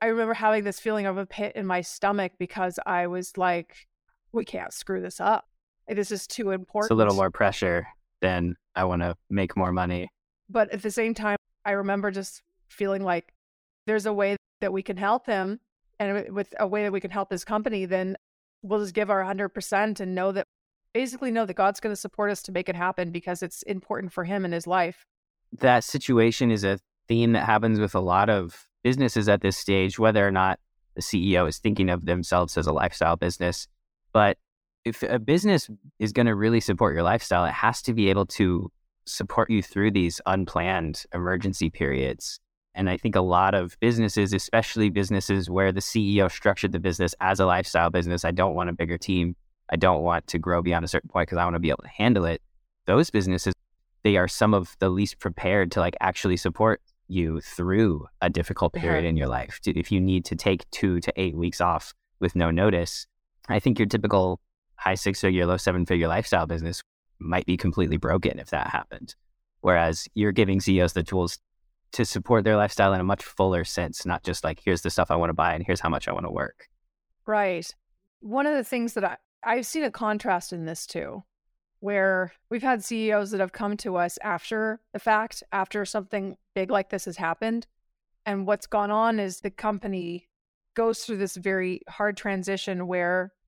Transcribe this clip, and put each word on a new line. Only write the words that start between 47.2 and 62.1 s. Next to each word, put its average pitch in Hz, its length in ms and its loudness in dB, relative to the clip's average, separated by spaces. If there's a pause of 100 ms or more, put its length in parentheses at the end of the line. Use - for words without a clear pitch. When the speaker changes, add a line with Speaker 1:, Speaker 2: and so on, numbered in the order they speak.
Speaker 2:
as 95 200 2
a 95 60 6
lifestyle 90 420 2
business, 87 340 0
"I 85 100 0
don't 90 220 2
want 87 140 -2
a 85 60 -4
bigger 85 240 -4
team. 87 360 0 (360)
I 82 60 0
don't 85 260 4
want 85 240 0
to - 120 -4
grow 87 220 2
beyond 85 240 0
a 82 40 -6
certain - 200 -4
point 87 220 -2
'cause 87 80 -2
I 87 60 2
wanna 85 140 0
be 80 120 0
able - 140 -2
to - 40 -20
handle 107 380 2
it." 82 160 -2 (420)
Those 123 260 4
businesses, 92 440 0 (500)
they 104 120 6
are 92 120 4
some 107 260 2
of 95 240 -2
the 95 100 2
least 95 300 0
prepared 92 540 0
to, - 80 0
like, 87 200 0
actually 92 360 0
support 101 440 0 (280)
you 82 320 -2
through 90 640 0 (140)
a 87 100 2
difficult - 460 -2
Speaker 1:
Uh-huh. - 60 -4
Speaker 2:
period 82 220 0
in 82 120 0
your 71 100 0
life. 64 360 -6
To, 87 140 -2
if 85 140 -4
you 98 100 2
need 92 260 2
to 85 100 -6
take 95 340 0
two 90 300 0
to - 160 -4
eight 90 200 -2
weeks 85 240 -2
off 90 320 0 (280)